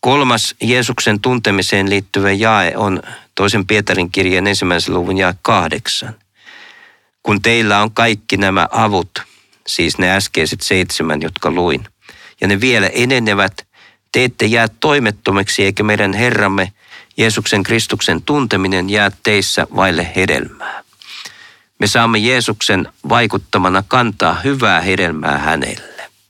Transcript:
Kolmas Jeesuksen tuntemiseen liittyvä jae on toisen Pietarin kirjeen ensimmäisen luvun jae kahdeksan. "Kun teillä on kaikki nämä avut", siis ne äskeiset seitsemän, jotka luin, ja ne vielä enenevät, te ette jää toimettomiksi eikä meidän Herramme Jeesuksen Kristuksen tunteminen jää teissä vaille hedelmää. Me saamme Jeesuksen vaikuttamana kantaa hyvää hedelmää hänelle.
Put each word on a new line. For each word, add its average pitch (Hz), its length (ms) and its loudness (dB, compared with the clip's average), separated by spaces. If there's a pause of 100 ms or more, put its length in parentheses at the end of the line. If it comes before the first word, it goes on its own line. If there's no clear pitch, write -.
Kolmas 127 600 2
Jeesuksen 117 580 0
tuntemiseen 104 680 0
liittyvä 98 420 0
jae 101 460 2
on 101 240 -2 (340)
toisen 98 320 0
Pietarin 98 440 0
kirjeen 92 360 0
ensimmäisen 90 460 0
luvun 90 240 0
jae 92 240 0
kahdeksan. 92 760 -2 (1080)
"Kun 104 180 0
teillä 107 400 2
on 107 100 0
kaikki 110 460 0
nämä 95 340 2
avut", 101 400 0 (560)
siis 80 300 -2
ne 90 140 2
äskeiset 92 500 -2
seitsemän, 82 600 -2
jotka 87 300 -4
luin, 87 360 -2 (540)
ja 95 60 0
ne 98 140 2
vielä 117 260 2
enenevät, 110 800 0 (440)
te 127 120 2
ette 123 220 -2
jää 113 220 2
toimettomiksi 107 960 0
eikä 98 200 0
meidän 104 300 0
Herramme 98 600 0 (440)
Jeesuksen 110 460 0
Kristuksen 101 580 -2
tunteminen 98 680 0
jää 101 220 2 (120)
teissä 101 520 0
vaille 87 400 0
hedelmää. - 680 -4 (960)
Me 104 80 0
saamme 113 300 2
Jeesuksen 107 720 0 (220)
vaikuttamana 98 800 0
kantaa 104 460 0
hyvää 104 480 0
hedelmää 82 560 -2
hänelle. 73 720 -4 (200)